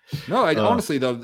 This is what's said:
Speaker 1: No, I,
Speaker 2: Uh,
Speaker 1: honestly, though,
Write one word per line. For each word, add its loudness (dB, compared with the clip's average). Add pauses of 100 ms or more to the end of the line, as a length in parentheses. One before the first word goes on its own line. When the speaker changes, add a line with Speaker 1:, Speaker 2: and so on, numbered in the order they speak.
(280)
Speaker 1:
No, 0
I, 2
Speaker 2:
Uh, 2
Speaker 1:
honestly, 0
though, -2